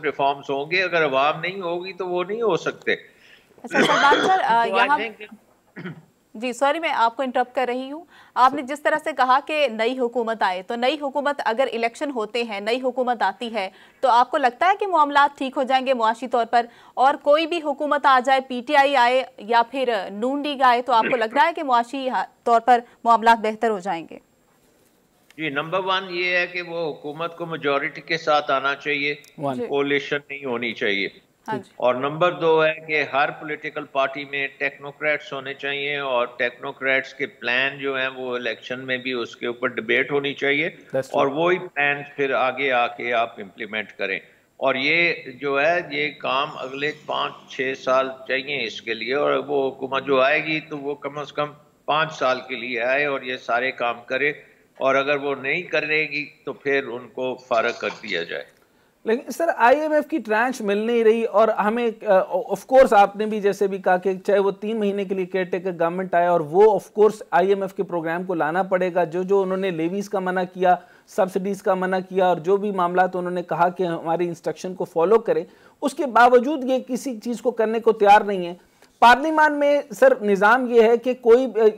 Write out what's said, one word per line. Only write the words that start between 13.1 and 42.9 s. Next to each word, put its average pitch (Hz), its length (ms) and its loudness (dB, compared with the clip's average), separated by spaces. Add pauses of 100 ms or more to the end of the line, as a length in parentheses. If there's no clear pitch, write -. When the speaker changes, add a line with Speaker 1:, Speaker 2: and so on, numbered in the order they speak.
Speaker 2:
आती 202 260 -2
है, 202 220 -6 (320)
तो 254 80 2
आपको 247 280 4
लगता 247 280 2
है 403 100 4
कि 415 100 -4
मामला 294 400 4 (120)
ठीक 262 160 -6
हो 277 100 0
जाएंगे 262 300 2
मुआशी 233 320 -2
तौर 233 180 0
पर, 240 240 0 (280)
और 269 220 4
कोई 302 280 2
भी 339 120 -4
हुकूमत 294 480 -2
आ 269 140 6
जाए, 269 220 2
पीटीआई 277 540 2
आए 247 280 4 (180)
या 233 220 2
फिर 247 280 -4 (200)
नून 254 300 -4
लीग 277 200 -4
आए, 240 200 4
तो 254 100 -2
आपको 226 240 2
लग 226 180 -2
रहा 294 100 4
है 339 80 0
कि 339 100 -8
मुआशी 254 460 -2
हा-, 208 180 -4 (200)
तौर 233 140 4
पर 240 220 4 (240)
मामला 226 300 6
बेहतर 214 340 -2
हो 202 100 -4
जाएंगे? 175 400 -8 (1160)
Speaker 1:
जी, 156 120 -4
नंबर 160 300 -4
वन 190 320 -4
ये 180 260 -2
है 180 80 0
कि 175 160 -10
वो 170 220 -6
हुकूमत 156 540 -8
को 170 80 -8
मेजोरिटी 143 540 -4
के 160 180 -6
साथ 151 340 0
आना 139 240 0
चाहिए, 147 420 -4 (200)
Speaker 3:
वन। 139 160 -4
Speaker 2:
जी। 123 120 -6
Speaker 1:
कोलिशन 143 640 -2
नहीं 139 140 -14
होनी 120 280 -4
चाहिए। 98 400 -4 (340)
Speaker 2:
हाँ 131 120 -6
जी। - 120 -16 (100)
Speaker 1:
और 123 180 2
नंबर 156 420 -2
दो 165 100 2 (100)
है 156 200 2
कि 156 160 -6 (160)
हर 147 180 0
पॉलिटिकल 151 640 -10
पार्टी 139 380 -2
में 139 160 -4 (100)
टेक्नोक्रेट्स 143 720 -6
होने 139 220 -10
चाहिए, 143 460 -6
और 123 380 -2
टेक्नोक्रेट्स 131 720 -2
के 135 140 -6
प्लान 131 520 -2
जो 139 180 -4
हैं 131 120 -2
वो 127 280 -6
इलेक्शन 123 440 -8
में 131 220 -6
भी 131 120 -6
उसके 117 320 -8
ऊपर 120 280 -4
डिबेट 117 380 0
होनी 143 200 0
चाहिए, 143 360 -2 (160)
Speaker 3:
That's 135 240 -6
true। - 80 -6
Speaker 1:
और 139 140 2
वही 170 280 0
प्लान 143 460 -2 (120)
फिर 135 180 0
आगे 131 380 0
आके 120 400 -2